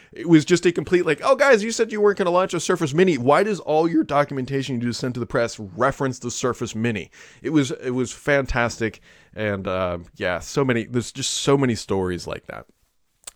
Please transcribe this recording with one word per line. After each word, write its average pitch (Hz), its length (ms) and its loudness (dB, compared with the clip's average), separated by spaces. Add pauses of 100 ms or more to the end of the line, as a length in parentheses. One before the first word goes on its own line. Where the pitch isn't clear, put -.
(100)
it - 180 -8
was 156 160 8
just 175 220 4
a 175 60 4
complete, 180 340 0
like, 143 160 2
"Oh, 269 140 4
guys, 277 260 6
you 226 80 -4
said 226 220 -2
you 208 80 -4
weren't 208 180 2
gonna 185 120 0
launch 180 240 2
a 165 60 -2
Surface 165 320 0
Mini. 170 260 4
Why 143 260 4
does 208 160 -2
all 156 260 2
your 165 160 2
documentation 139 800 -2
you 120 80 -2
just 113 100 -4
sent 127 160 -4
to 123 60 -6
the 113 60 -4
press 117 340 -2
reference 123 580 -2
the 120 120 -8
Surface 120 440 -4
Mini?" 110 360 -4 (300)
It 120 100 -6
was, 143 200 2
it 131 200 -8
was 123 200 -2
fantastic. 120 880 -2 (320)
And, 101 360 -4
uh, 92 300 -2 (180)
yeah, 90 240 -2
so - 240 -2
many, 117 200 0
there's 120 280 -6
just 135 180 -6
so - 260 0
many 127 200 0
stories 92 500 -4
like - 200 -10
that. 55 200 -16 (680)